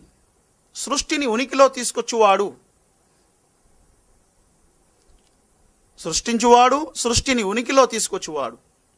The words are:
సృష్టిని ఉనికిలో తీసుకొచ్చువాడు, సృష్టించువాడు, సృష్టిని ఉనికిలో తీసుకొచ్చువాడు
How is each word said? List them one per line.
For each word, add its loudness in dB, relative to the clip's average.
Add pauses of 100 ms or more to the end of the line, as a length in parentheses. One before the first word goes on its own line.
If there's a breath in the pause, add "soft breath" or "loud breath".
(760)
సృష్టిని -4
ఉనికిలో 2
తీసుకొచ్చువాడు, 0 (3500)
సృష్టించువాడు, 2
సృష్టిని 0
ఉనికిలో 2
తీసుకొచ్చువాడు -8 (400)